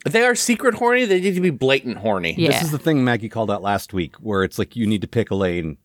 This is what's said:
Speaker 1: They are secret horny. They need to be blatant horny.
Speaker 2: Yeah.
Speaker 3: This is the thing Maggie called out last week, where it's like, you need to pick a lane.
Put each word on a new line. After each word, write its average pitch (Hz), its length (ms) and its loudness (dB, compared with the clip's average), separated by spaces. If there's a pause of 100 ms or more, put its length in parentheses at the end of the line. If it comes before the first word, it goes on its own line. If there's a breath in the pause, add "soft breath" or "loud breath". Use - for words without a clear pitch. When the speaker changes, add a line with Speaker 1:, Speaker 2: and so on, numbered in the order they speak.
Speaker 1:
They 220 200 0
are 240 120 2
secret 240 380 0
horny. 240 320 2
They 190 140 4
need 190 140 0
to 180 60 0
be 180 100 4
blatant 131 480 0
horny. 95 380 0
Speaker 2:
Yeah. 156 140 2
Speaker 3:
This - 120 2
is 160 80 -2
the 147 80 -2
thing 151 260 2
Maggie 113 260 0
called 107 200 -2
out 98 120 -2
last 101 320 -2
week, 87 220 -4
where 98 280 -2
it's - 140 -4
like, 104 180 -4
you 117 100 -2
need 104 140 0
to - 80 -8
pick 113 220 -2
a 101 40 -4
lane. 87 500 -2